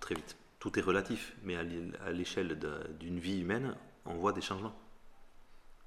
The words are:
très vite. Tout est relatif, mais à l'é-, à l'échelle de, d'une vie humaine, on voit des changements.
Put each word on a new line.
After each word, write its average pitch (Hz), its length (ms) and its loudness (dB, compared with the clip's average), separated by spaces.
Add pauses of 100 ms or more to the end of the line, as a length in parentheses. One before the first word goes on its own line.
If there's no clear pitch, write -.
très - 140 -2
vite. - 220 -4 (240)
Tout - 180 2
est 95 40 8
relatif, 95 600 4
mais 90 140 0
à 82 60 0
l'é-, 85 420 -2
à 92 80 0
l'échelle 87 460 2
de, 78 160 0 (260)
d'une 87 180 -2
vie 92 220 2
humaine, 113 340 2 (300)
on 85 120 -2
voit 95 180 6
des 92 80 0
changements. 101 340 -2 (1120)